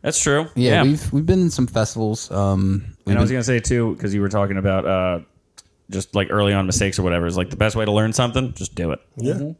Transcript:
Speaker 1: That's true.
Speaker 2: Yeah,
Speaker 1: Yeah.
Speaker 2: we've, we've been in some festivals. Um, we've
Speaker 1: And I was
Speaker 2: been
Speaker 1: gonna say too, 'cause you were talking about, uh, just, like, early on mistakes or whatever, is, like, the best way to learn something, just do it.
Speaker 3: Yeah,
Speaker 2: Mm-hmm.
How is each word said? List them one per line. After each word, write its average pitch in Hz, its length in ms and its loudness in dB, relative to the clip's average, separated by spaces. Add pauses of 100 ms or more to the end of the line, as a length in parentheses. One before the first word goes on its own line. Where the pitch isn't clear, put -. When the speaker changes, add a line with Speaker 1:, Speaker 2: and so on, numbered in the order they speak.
Speaker 1:
That's 117 180 -2
true. 151 340 2
Speaker 2:
Yeah, 123 200 2
Speaker 1:
Yeah. 170 80 4
Speaker 2:
we've, 147 300 2
we've 147 140 0
been 185 140 4
in 175 100 4
some 127 160 0
festivals. 110 640 -2
Um, 98 540 2 (220)
we've 98 60 0
Speaker 1:
And 101 60 4
I - 40 4
was 110 80 2
Speaker 2:
been 131 60 0
Speaker 1:
gonna 120 80 -2
say 120 160 2
too, 117 380 0
'cause 98 160 -2
you 104 60 2
were 101 80 2
talking 101 280 0
about, 95 300 0
uh, 92 340 0 (720)
just, 95 240 -6
like, 98 160 0
early 101 220 2
on 98 140 0
mistakes 95 320 0
or 98 40 0
whatever, 87 240 0
is, 90 100 -2
like, 90 140 -4
the - 60 -10
best 107 200 0
way 113 80 0
to 104 80 0
learn 107 200 2
something, 123 440 -2
just - 180 -10
do 82 180 -2
it. - 60 -6 (180)
Speaker 3:
Yeah, 123 180 -2
Speaker 2:
Mm-hmm. 147 260 -6